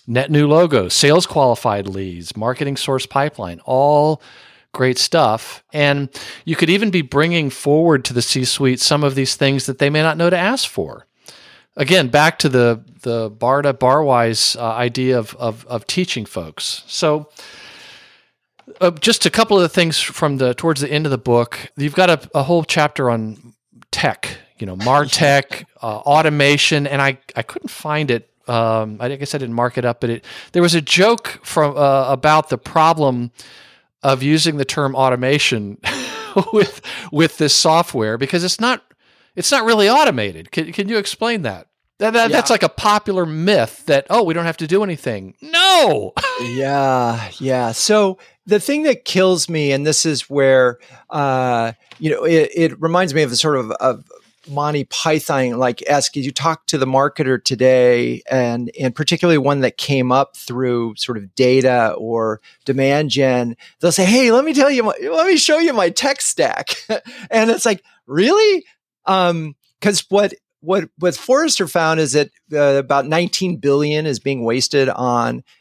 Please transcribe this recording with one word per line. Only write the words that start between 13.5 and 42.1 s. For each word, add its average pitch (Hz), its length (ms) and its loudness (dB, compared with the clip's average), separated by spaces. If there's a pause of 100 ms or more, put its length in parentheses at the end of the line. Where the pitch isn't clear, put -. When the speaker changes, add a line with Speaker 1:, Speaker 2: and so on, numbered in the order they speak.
Speaker 1:
Barwise, 123 840 2
uh, 120 40 -10 (100)
idea 123 440 0
of, 110 180 -6
of, 117 320 -8
of 120 200 -8
teaching - 380 -4
folks. - 640 -10
So, 151 420 -2 (1500)
uh, 180 100 2
just 175 340 0
a 180 40 4
couple 220 280 2
of 180 60 6
the 160 60 2
things 165 300 0
from - 380 -2
the, 127 160 2
towards 147 280 -2
the 139 100 -4
end 151 140 -2
of 143 60 -2
the 135 60 -2
book, 120 600 -2
you've 143 180 -4
got 185 140 4
a, 160 280 0
a 139 60 0
whole 165 200 2
chapter 147 460 0
on 110 440 -6 (380)
tech, - 460 -4 (200)
you 107 80 -10
know, 92 120 -10
MarTech, 139 960 0
Speaker 2:
<laughs> - 80 -20
Speaker 1:
uh, 107 180 -6
automation, 147 880 2
and 139 140 -2
I, 135 160 0 (180)
I 117 60 -6
couldn't - 280 -10
find 151 420 -4
it. 117 180 -2 (180)
Um, 113 520 0
I 127 160 -6
guess 139 180 -10
I 156 40 -4
didn't 120 180 -8
mark 120 220 -2
it 123 80 -2
up, 117 160 -4
but 120 80 -2
it, 117 160 -6 (260)
there 175 100 2
was 170 140 4
a 165 60 0
joke 208 600 0
from, 143 340 0
uh, 139 320 2
about 151 400 2
the 123 80 -2
problem 147 760 0 (680)
of 135 200 0
using 151 360 0
the 139 80 -4
term 135 300 -4
automation 127 840 0 (360)
<laughs> - 400 -4
with, - 280 0 (300)
with 156 260 0
this 151 180 2
software 131 600 0
because 139 260 -4
it's 180 160 -4
not, 240 220 -2 (560)
it's 175 120 -2
not 269 140 0
really 220 260 4
automated. 131 600 0
Can, 165 220 -6
can 202 160 -4
you 233 80 -2
explain 220 460 -4
that? 98 240 -8 (320)
That, 214 140 0